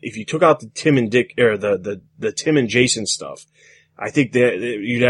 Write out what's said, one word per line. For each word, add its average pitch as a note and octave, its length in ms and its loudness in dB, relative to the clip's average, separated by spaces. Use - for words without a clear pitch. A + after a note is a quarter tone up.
if - 160 -12
you G#2+ 80 -12
took - 160 -4
out D#3+ 200 4
the A2 80 -16
Tim D3 160 4
and A2+ 140 0
Dick, A#2+ 260 0
or A2+ 200 2
the, G2+ 200 0
the, G2 240 -8
the G#2+ 140 -4
Tim D#3 260 0
and B2 100 2
Jason A#2 380 0
stuff, - 400 -10
I G#2 120 -8
think C3 240 0
that A#2+ 260 2
you'd A#2 500 -4